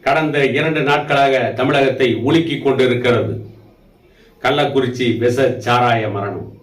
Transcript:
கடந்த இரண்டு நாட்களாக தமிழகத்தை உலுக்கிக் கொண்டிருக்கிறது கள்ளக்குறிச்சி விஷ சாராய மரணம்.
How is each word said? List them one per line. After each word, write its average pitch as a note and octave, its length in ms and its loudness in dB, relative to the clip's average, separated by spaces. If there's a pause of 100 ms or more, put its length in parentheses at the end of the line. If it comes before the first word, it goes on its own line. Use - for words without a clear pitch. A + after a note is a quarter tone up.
கடந்த D3 440 0
இரண்டு D3+ 360 0
நாட்களாக C#3 540 2 (200)
தமிழகத்தை C3+ 600 2
உலுக்கிக் C#3+ 480 0
கொண்டிருக்கிறது A#2+ 680 2 (1080)
கள்ளக்குறிச்சி B2+ 640 0 (120)
விஷ B2 280 2 (140)
சாராய A#2 520 0
மரணம். G2+ 380 -6 (140)